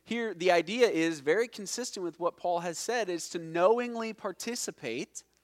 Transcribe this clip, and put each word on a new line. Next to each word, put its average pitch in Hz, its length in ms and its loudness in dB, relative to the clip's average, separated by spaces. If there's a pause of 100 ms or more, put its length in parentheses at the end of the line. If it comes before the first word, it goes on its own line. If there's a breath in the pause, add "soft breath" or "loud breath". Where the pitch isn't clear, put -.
here 226 300 -2
the 175 180 2
idea 185 360 4
is 160 340 2
very 185 260 2
consistent 208 560 -8
with 170 160 -6
what 175 180 -2
Paul 175 220 -2
has 170 180 -4
said, 226 320 -2
is 170 200 -4
to 180 100 -6
knowingly 220 760 2
participate - 1080 -8 (200)